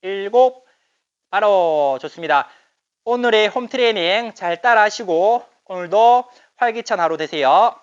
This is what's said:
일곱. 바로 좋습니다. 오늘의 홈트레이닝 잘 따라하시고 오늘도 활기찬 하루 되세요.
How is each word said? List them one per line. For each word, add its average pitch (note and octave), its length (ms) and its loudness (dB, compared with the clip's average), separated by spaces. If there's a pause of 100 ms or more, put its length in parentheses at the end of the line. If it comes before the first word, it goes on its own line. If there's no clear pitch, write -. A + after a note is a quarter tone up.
일곱. G#3 640 0 (640)
바로 E3+ 720 0
좋습니다. D3+ 460 -2 (560)
오늘의 A3+ 440 2
홈트레이닝 A3+ 840 -2
잘 F3 260 -6
따라하시고 G#3+ 840 0 (180)
오늘도 G#3 600 2 (320)
활기찬 A3+ 440 -4
하루 D#3+ 160 -2
되세요. D#3 680 0